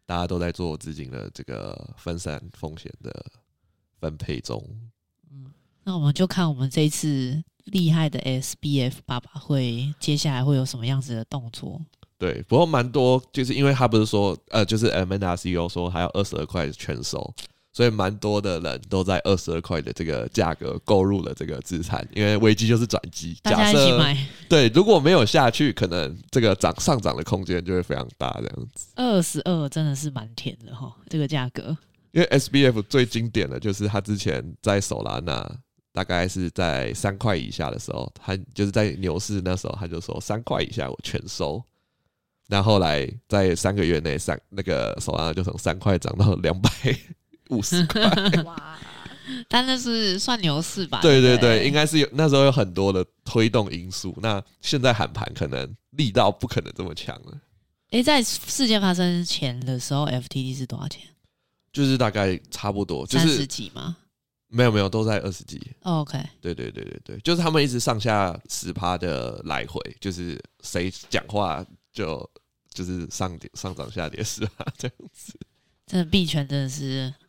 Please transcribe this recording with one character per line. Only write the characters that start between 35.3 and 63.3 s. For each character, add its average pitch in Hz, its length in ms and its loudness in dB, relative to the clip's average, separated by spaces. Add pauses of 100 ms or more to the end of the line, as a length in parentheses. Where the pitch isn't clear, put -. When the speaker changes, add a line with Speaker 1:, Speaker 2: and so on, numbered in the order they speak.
Speaker 1:
大 92 120 -4
概 90 240 0
是 92 220 -2
在 67 440 -2
三 98 240 -2
块 104 180 2
以 60 140 -4
下 73 180 -4
的 53 120 -6
时 - 120 -10
候， 64 220 -6
他 - 220 -4 (180)
就 101 100 0
是 98 60 2
在 104 220 2
牛 87 260 -2
市 101 260 -4
那 92 120 0
时 - 100 -8
候， - 140 -6
他 87 80 -6
就 85 120 -6
说 - 220 -8
“三 110 220 -4
块 - 180 -2
以 - 80 -4
下 78 180 -4
我 - 140 -8
全 - 240 -6
收”。 80 340 -6 (880)
那 101 140 2
后 104 180 6
来 73 280 2 (200)
在 95 280 4
三 95 180 0
个 101 80 2
月 82 180 4
内， 76 180 -2
三， - 200 -4 (120)
那 95 120 -8
个 62 340 -2
Solana 80 360 -2
就 90 100 -2
从 - 140 -4
三 87 220 -2
块 95 200 2
涨 - 200 -2
到 104 160 6
两 90 260 0
百 113 100 6 (800)
五 113 140 0
十 175 240 2
块。 214 160 -2 (220)
Speaker 3:
<laughs> 170 200 2
哇！ 160 340 -14 (680)
Speaker 2:
但 247 160 2
那 262 140 0
是 226 400 -2
算 240 240 -2
牛 156 180 2
市 165 260 -6
吧？ 131 140 -4
Speaker 1:
对， 139 220 8
对， 123 80 8
对， - 0 -
Speaker 2:
对 123 60 8
不 113 260 6
对？ 113 40 2
Speaker 1:
应 139 60 2
该 151 140 4
是 156 120 0
有， 139 140 4
那 151 160 4
时 139 60 6
候 139 100 8
有 135 80 8
很 101 220 0
多 98 180 2
的 92 100 2 (220)
推 113 240 4
动 104 240 2
因 87 180 -10
素。 92 300 -8
那 101 220 -2 (180)
现 143 220 -2
在 127 100 6
喊 101 180 0
盘 - 240 -8
可 85 120 -4
能 67 280 -6 (160)
力 139 200 0
道 104 200 4
不 - 160 -6
可 - 140 -2
能 80 160 -10
这 92 80 -6
么 82 100 -8
强 - 300 -12
了。 - 160 -18 (520)
Speaker 2:
诶， 240 100 2
在 277 200 6
事 - 440 -2
件 220 120 4
发 196 140 4
生 175 320 2
前 127 360 -4
的 127 200 -4
时 - 140 -4
候 143 100 2
，F 127 240 -2
T 135 140 -4
T 127 120 -6
是 131 120 -6
多 - 120 -10
少 - 100 -8
钱？ - 120 -12 (720)
Speaker 1:
就 143 100 0
是 135 140 4
大 120 140 2
概 95 280 0 (120)
差 - 200 -4
不 101 140 -2
多， 80 220 -4
就 - 120 0
是 165 100 6
Speaker 2:
三 143 80 4